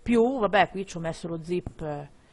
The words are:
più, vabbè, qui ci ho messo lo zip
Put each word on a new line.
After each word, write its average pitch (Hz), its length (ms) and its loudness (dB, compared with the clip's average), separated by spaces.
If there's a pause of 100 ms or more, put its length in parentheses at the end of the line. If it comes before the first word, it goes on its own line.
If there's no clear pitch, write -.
più, 240 360 4
vabbè, 196 320 4
qui 190 160 -6
ci - 100 -12
ho 165 40 -8
messo 165 280 -8
lo 165 160 -8
zip 151 640 -6 (240)